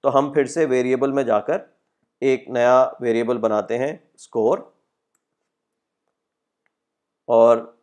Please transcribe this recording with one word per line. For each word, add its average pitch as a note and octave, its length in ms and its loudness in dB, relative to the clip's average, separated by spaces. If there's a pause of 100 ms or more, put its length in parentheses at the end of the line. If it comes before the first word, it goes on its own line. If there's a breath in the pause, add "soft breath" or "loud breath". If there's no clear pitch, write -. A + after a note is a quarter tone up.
तो C#3 60 0
हम C#3 240 2
फिर C#3+ 140 0
से D#3+ 180 -2
वेरिएबल B2+ 460 -2
में C#3 140 -2
जाकर A2+ 360 -2 (600)
एक C3 280 -2
नया B2 320 4 (200)
वेरिएबल A#2 360 -2
बनाते A2 400 -4
हैं C3+ 140 -4 (260)
स्कोर - 560 -4 (2500)
और A#2 340 4 (220)